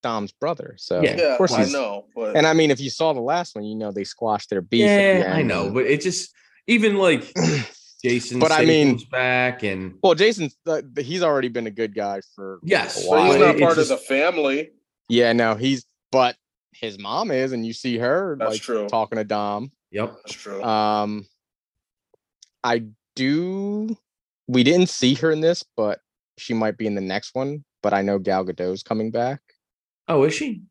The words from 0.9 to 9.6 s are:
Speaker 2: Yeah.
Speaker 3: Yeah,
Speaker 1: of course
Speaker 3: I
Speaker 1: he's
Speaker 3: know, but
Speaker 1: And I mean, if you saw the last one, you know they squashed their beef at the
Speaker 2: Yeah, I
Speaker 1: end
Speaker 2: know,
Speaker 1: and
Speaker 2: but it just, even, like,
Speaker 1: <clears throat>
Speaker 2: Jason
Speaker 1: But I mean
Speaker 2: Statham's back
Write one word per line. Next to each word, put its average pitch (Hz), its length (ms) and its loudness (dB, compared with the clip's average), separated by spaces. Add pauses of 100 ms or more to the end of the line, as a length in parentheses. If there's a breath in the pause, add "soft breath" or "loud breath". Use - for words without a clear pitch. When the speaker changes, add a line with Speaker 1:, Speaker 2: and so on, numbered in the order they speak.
Speaker 2:
Yeah. - 160 2
Speaker 3:
Yeah, - 60 0 (100)
Speaker 1:
of - 40 -2
course 185 160 2
Speaker 3:
I 110 100 2
Speaker 1:
he's 95 100 -2
Speaker 3:
know, 101 320 -6 (100)
but 113 220 -4
Speaker 1:
And 156 100 4
I 160 60 4
mean, 160 180 4
if 127 100 0
you 139 80 -8
saw 160 240 0
the 131 80 -4
last 165 340 -4
one, 104 100 -10
you 107 100 -8
know 107 180 -8
they 98 120 -6
squashed 107 440 -4
their 98 120 -2
beef 117 280 2
at 202 80 6 (160)
the 185 120 4
Speaker 2:
Yeah, - 100 -2
I 165 40 2
Speaker 1:
end 135 100 2
Speaker 2:
know, 95 160 -2
Speaker 1:
and 98 80 -4
Speaker 2:
but 123 140 0
it 147 140 2
just, 180 320 -6 (340 soft breath)
even, 214 300 2
like, 190 380 2
Speaker 1:
<clears throat> 160 680 -4
Speaker 2:
Jason 123 360 -2
Speaker 1:
But 160 140 4
I 156 120 4
mean 151 340 6
Speaker 2:
Statham's - 60 -18
back 127 580 0